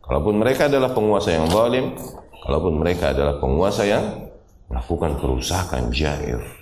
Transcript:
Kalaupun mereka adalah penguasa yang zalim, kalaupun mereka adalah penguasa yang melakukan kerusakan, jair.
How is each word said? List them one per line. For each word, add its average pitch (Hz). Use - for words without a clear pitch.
Kalaupun 104
mereka 135
adalah 127
penguasa 107
yang 80
zalim, 120
kalaupun 78
mereka 82
adalah 71
penguasa 92
yang -
melakukan 80
kerusakan, 65
jair. 71